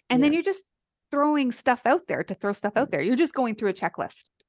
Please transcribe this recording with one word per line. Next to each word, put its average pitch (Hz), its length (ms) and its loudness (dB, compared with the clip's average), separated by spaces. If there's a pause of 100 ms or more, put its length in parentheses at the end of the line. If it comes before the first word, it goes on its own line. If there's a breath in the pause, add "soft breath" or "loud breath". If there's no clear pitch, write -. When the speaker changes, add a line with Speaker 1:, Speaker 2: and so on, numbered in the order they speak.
(100)
Speaker 1:
And 254 120 4
then 294 100 4
Speaker 2:
Yeah. 320 60 2
Speaker 1:
you're 339 60 0
just 381 200 -4 (460)
throwing 285 420 2
stuff 240 340 -2
out 302 220 2
there 147 160 -2
to 196 100 -10
throw 202 180 -4
stuff 202 240 -6
out - 140 2
Speaker 2:
Yeah. 170 80 -2
Speaker 1:
there. 143 80 0
You're 240 100 2
just 302 180 0
going 240 200 -2
through 214 160 -2
a 185 40 -2
checklist. - 500 -8 (240)